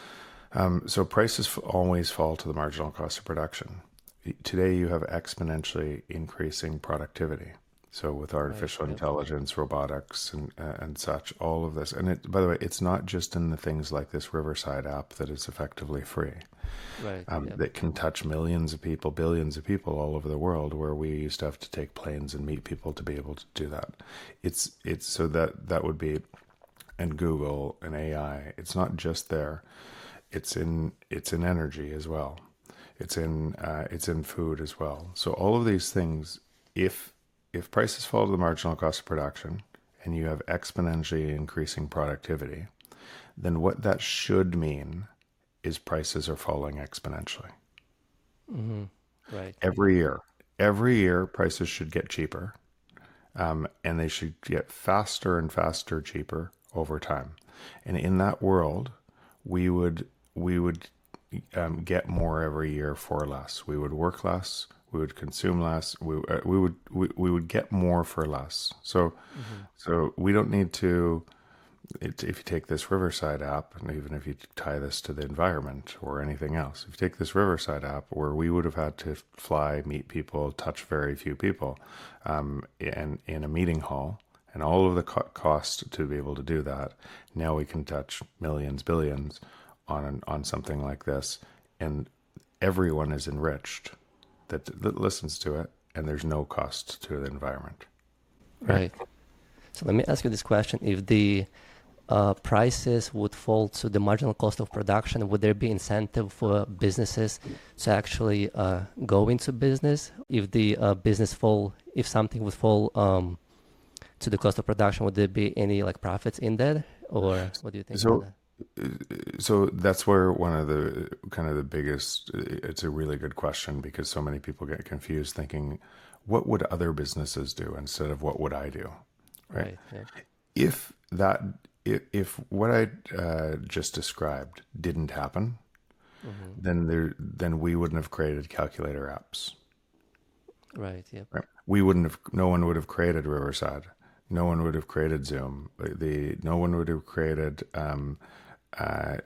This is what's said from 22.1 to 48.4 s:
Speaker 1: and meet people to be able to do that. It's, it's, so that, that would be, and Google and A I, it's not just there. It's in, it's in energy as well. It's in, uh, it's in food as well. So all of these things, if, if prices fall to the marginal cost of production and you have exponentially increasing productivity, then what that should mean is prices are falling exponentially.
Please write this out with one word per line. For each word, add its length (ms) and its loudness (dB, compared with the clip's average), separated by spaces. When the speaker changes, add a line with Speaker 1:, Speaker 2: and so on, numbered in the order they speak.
Speaker 1:
and 120 -6
meet 200 -4
people 260 -8
to 100 -12
be 140 -6
able 200 -8
to 180 -16
do 140 -6
that. 240 -8
It's, 280 -2
it's, 240 -4
so 200 0
that, 420 0
that 160 2
would 120 -2
be, 220 -2
and 160 -2
Google 680 -2
and 140 -8
A 180 -4
I, 440 -6
it's 180 -10
not 220 0
just 320 -4
there. 340 -4
It's 260 -6
in, 340 0
it's 220 -8
in 140 0
energy 480 -2
as 160 -8
well. 320 -6
It's 180 -8
in, 400 0
uh, 340 -4
it's 200 -6
in 140 -2
food 360 -4
as 180 -8
well. 360 -6
So 180 -2
all 240 4
of 80 4
these 300 2
things, 480 -2
if, 380 0
if 180 -8
prices 320 2
fall 220 2
to 60 2
the 60 4
marginal 380 2
cost 240 0
of 60 -12
production 580 -4
and 100 -4
you 120 0
have 200 -2
exponentially 880 -2
increasing 540 -4
productivity, 800 -4
then 240 0
what 220 2
that 180 4
should 540 2
mean 520 -2
is 140 -4
prices 500 -4
are 80 -4
falling 400 -4
exponentially. 760 -10